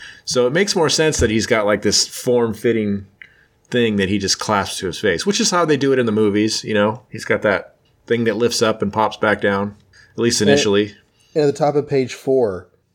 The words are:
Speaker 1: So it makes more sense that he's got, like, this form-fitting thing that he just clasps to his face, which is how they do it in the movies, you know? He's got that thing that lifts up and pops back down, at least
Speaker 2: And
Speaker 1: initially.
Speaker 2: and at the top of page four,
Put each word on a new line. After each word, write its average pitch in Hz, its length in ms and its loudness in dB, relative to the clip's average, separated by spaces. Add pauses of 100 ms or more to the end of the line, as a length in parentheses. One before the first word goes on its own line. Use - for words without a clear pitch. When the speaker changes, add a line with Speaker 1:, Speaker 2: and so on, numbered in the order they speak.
(260)
Speaker 1:
So 123 220 2
it 131 60 0
makes 202 220 0
more 160 140 2
sense 156 280 0
that 117 120 2
he's 107 160 0
got, 110 200 2
like, 104 160 2
this - 260 0
form-fitting 113 1000 0 (640)
thing 117 280 0
that 95 120 2
he 104 80 0
just 95 220 -2
clasps 98 400 -2
to 92 80 -6
his 82 120 -8
face, 87 260 -2
which 202 140 -2
is 220 120 0
how 175 120 2
they 151 140 2
do 135 160 0
it 127 60 2
in 120 60 0
the 110 60 0
movies, 104 520 0
you 110 100 -6
know? 107 360 0
He's 110 160 -14
got 110 180 0
that 98 320 -2 (320)
thing 117 180 0
that 107 120 0
lifts 117 240 0
up 110 200 0
and 101 100 -2
pops 107 260 -2
back 104 240 0
down, 101 340 -2 (380)
at - 60 -8
least 117 220 0
Speaker 2:
And 107 80 4
Speaker 1:
initially. 104 460 2 (400)
Speaker 2:
and 151 80 2
at 143 40 2
the 143 100 2
top 147 180 0
of 143 120 -2
page 131 260 -2
four, 113 540 -2 (280)